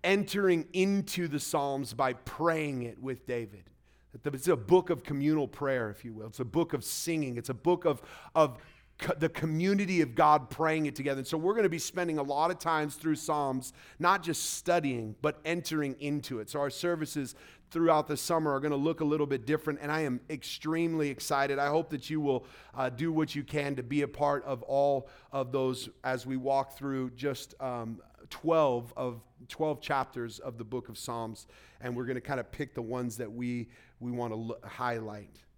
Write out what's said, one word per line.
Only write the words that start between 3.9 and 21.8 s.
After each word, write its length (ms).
It's 240
a 80
book 340
of 120
communal 460
prayer, 420
if 140
you 80
will. 160
It's 120
a 40
book 280
of 120
singing. 520
It's 140
a 40
book 300
of, 160
of 240
co-, 160
the 140
community 720
of 140
God 360
praying 360
it 100
together. 220
And 80
so 120
we're 160
gonna 140
be 100
spending 400
a 40
lot 280
of 80
times 360
through 220
Psalms, 560
not 260
just 300
studying, 680
but 240
entering 560
into 380
it. 120
So 100
our 100
services 680
throughout 380
the 80
summer 360
are 80
gonna 140
look 260
a 40
little 220
bit 200
different, 340
and 120
I 80
am 280
extremely 840
excited. 500
I 80
hope 220